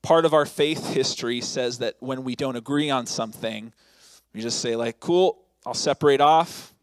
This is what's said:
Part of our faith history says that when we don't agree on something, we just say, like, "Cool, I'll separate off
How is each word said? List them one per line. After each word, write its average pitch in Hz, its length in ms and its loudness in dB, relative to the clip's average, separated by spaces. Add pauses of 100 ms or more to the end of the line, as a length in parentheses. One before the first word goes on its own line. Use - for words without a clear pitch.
Part 165 220 6
of 156 100 4
our 147 120 6
faith 151 480 -2
history 123 480 -2
says 123 380 -6
that 117 200 -6
when 131 240 -8
we 123 120 -6
don't 135 200 -6
agree 143 340 -2
on 127 160 0
something, 110 680 -8 (600)
we 107 60 -12
just 113 220 -6
say, 117 160 -2
like, 117 240 -6
"Cool, 180 360 2 (280)
I'll 120 80 -8
separate 143 480 2
off 160 600 2